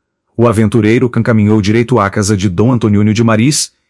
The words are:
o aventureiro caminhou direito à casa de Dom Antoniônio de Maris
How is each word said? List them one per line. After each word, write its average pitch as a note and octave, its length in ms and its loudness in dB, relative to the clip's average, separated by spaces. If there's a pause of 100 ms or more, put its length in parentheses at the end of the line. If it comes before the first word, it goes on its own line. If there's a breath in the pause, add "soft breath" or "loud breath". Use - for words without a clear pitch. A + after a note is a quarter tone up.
(360)
o A#2 120 2
aventureiro A2+ 600 0
caminhou A2 520 0
direito A#2 380 0
à G2 120 0
casa G#2+ 260 -2
de G2 120 -2
Dom G#2 240 0
Antoniônio G#2+ 420 0
de A2+ 80 0
Maris A2+ 500 0 (180)